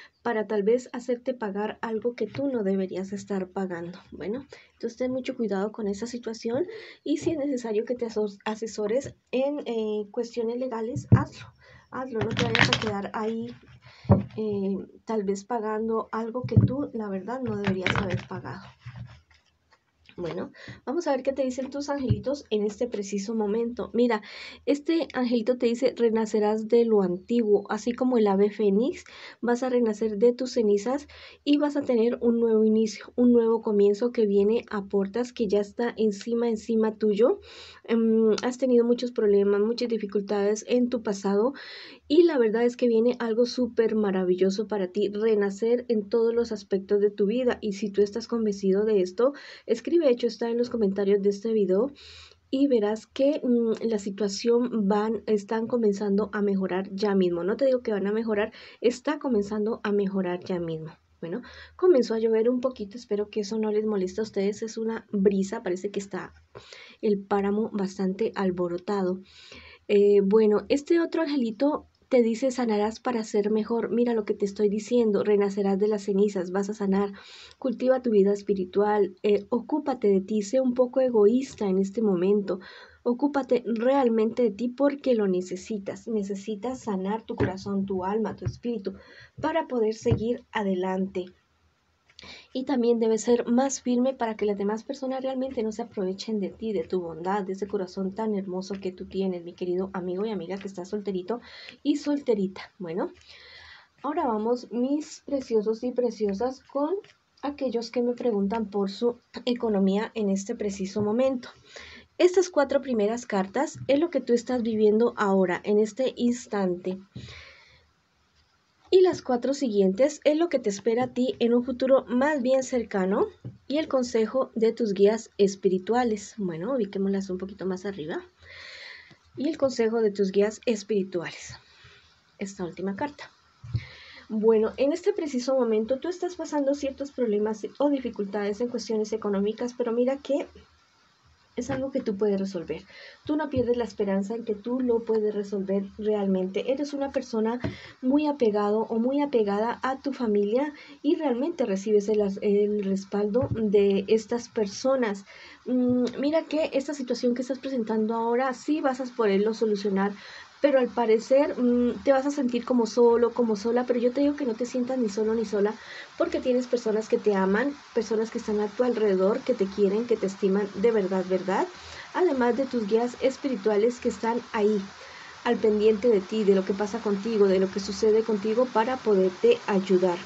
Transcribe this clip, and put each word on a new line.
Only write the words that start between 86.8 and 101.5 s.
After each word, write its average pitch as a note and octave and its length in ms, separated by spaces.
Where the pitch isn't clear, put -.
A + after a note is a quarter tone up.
sanar G3 400
tu - 120
corazón, G3 500
tu F#3+ 200
alma, G#3 320
tu - 80
espíritu G#3+ 480
para D#4 260
poder A3+ 260
seguir A3+ 600
adelante. F#3+ 720
Y C4 100
también A#3+ 360
debes A3 220
ser A#3+ 260
más C4 340
firme B3 320
para A3+ 240
que G#3 80
las G#3 120
demás G#3 260
personas C4 380
realmente C4 400
no A3 120
se A3+ 80
aprovechen G3+ 580
de F#3 100
ti, A3 220
de F#3 140
tu F#3 160
bondad, F3 420
de F#3+ 100
ese G3 140
corazón F#3+ 480
tan A3 180
hermoso F#3+ 460
que F#3+ 120
tú F#3 140
tienes, F#3 380
mi E3+ 100
querido F3+ 400
amigo F3+ 320
y A3+ 60
amiga F3+ 260
que G3 100
estás F#3+ 220
solterito G3+ 520